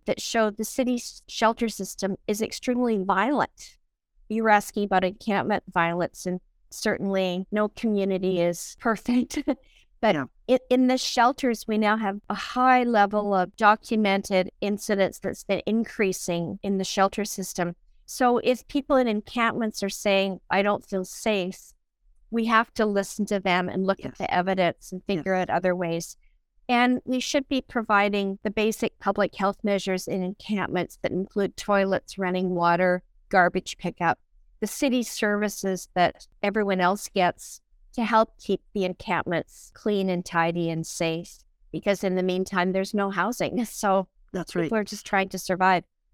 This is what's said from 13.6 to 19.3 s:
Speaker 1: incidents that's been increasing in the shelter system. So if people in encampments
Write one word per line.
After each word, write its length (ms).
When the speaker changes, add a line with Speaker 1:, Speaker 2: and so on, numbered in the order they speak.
Speaker 1:
incidents 560
that's 260
been 220
increasing 960
in 160
the 60
shelter 420
system. 500
So 380
if 240
people 280
in 120
encampments 760